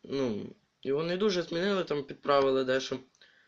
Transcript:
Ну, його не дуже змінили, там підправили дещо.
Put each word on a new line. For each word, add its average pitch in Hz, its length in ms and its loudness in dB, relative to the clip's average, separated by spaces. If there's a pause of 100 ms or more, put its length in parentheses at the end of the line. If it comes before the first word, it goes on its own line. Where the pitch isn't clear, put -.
Ну, 120 520 -4 (280)
його 139 200 -2
не 175 140 -2
дуже 190 240 2
змінили, 175 420 -2
там 147 200 -2
підправили 135 640 2
дещо. 131 340 -2 (480)